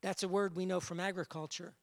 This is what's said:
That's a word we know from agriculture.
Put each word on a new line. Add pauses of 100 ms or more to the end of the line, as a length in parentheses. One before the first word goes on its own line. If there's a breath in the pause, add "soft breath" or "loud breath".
That's
a
word
we
know
from
agriculture.